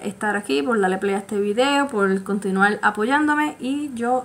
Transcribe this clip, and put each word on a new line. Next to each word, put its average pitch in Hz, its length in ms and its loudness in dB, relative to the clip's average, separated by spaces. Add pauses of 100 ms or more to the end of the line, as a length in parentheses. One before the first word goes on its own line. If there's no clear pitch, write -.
estar 208 360 -4
aquí, 269 240 0
por 247 180 0
darle 185 180 2
play 196 180 0
a - 20 -2
este 208 200 -4
video, 262 520 2
por 196 340 0
continuar 196 580 0
apoyándome. 294 800 0
Y 277 360 -4
yo 247 300 0